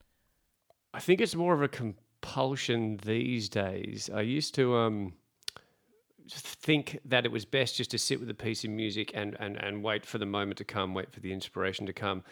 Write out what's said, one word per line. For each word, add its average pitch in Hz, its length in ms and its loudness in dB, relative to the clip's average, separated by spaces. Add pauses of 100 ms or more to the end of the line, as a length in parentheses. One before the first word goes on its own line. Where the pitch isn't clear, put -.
(920)
I - 80 -8
think 185 220 6
it's 185 120 2
more 175 200 4
of 143 80 4
a 139 60 4
compulsion 117 1400 0
these 113 440 0
days. 101 640 -2
I 107 100 0
used 135 340 0
to, 123 200 6
um, 107 360 2 (1120)
just - 200 -14
think - 580 0
that 123 200 4
it 117 60 2
was 113 140 -2
best 131 320 2
just 117 160 -4
to 117 60 0
sit 131 200 0
with 120 100 -6
a 110 60 -6
piece 110 300 -4
of 110 60 -4
music 107 440 -2
and, 104 240 -4
and, 101 180 -6
and 104 260 -4
wait 107 220 0
for - 140 -6
the 104 80 -2
moment 101 320 0
to 101 60 -6
come, 95 280 -2
wait 92 200 -4
for - 80 -16
the 92 120 -6
inspiration 95 540 -4
to 95 60 -4
come. 95 400 -2